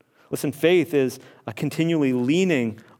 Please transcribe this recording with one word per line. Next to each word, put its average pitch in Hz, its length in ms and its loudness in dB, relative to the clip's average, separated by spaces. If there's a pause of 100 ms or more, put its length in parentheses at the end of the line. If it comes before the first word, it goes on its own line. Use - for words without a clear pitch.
(300)
Listen, 143 200 -4
faith 160 440 2
is 131 260 0 (260)
a 117 60 -8
continually 156 640 0
leaning 127 640 0 (200)